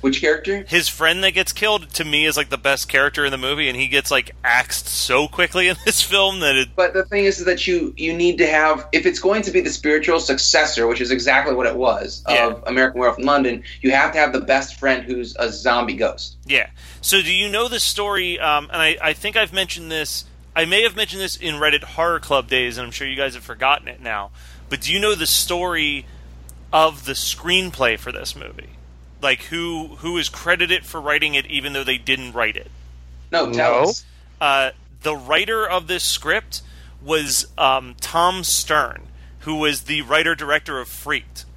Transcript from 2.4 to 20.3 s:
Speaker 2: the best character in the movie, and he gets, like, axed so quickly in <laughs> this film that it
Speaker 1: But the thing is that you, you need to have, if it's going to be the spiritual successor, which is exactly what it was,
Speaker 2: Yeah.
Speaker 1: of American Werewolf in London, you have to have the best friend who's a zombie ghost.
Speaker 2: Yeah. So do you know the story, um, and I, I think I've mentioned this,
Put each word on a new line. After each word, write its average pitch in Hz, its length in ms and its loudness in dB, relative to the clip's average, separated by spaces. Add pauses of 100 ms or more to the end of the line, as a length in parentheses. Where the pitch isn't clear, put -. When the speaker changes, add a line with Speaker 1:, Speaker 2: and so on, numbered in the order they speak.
Speaker 2:
the 131 100 -2
best 139 280 0
character 143 380 2
in 139 60 0
the 135 80 -4
movie, 139 300 -2
and 123 60 -4
he 135 120 -2
gets, 131 240 2
like, 131 320 0
axed 123 440 2
so 139 400 0
quickly 180 400 0
in 180 140 0
<laughs> - 40 -8
this - 180 2
film 196 380 2
that 143 140 4
it 131 200 2
Speaker 1:
But 180 180 2
the 190 120 0
thing 202 200 0
is 190 200 0
that 180 200 0
you, 175 320 0
you 165 160 -4
need 175 240 2
to 165 80 4
have, 156 460 2
if - 160 2
it's - 100 0
going 208 260 2
to 190 80 -4
be 185 100 4
the 160 100 -4
spiritual 156 480 2
successor, 135 680 2
which 120 160 2
is 120 80 -2
exactly 131 460 2
what 123 100 0
it 113 100 0
was, 113 540 0
Speaker 2:
Yeah. 120 180 4
Speaker 1:
of - 200 -4
American 127 320 2
Werewolf 127 180 4
in 123 80 -4
London, 131 380 2 (180)
you 131 100 4
have 143 200 4
to 156 80 0
have 143 120 4
the 131 100 0
best 135 380 0
friend 131 240 2
who's 120 340 -6
a 117 140 -2
zombie 120 440 0
ghost. - 400 -2 (100)
Speaker 2:
Yeah. 131 220 2 (340)
So 190 220 2
do 170 100 0
you 202 160 0
know 220 180 0
the 233 120 -4
story, 196 600 -2
um, 151 320 2
and 170 100 -4
I, 160 200 4
I 156 120 0
think 208 220 -6
I've 196 180 0
mentioned 175 360 -6
this, 156 360 -6 (300)